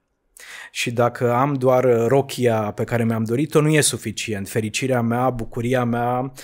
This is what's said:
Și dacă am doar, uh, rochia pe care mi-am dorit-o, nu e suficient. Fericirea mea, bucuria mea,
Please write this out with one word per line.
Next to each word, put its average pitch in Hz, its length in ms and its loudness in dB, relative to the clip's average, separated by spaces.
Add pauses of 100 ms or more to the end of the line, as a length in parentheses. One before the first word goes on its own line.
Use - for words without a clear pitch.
(720)
Și - 200 -6
dacă 120 420 2
am 139 200 2
doar, 127 300 4
uh, 117 240 4
rochia 127 500 2 (140)
pe 117 120 -6
care 117 220 0
mi-am 113 180 0
dorit-o, 143 380 0
nu 151 80 4
e 156 120 4
suficient. 107 680 -4
Fericirea 120 520 -2
mea, 120 280 0
bucuria 123 540 -2
mea, 120 480 -2 (120)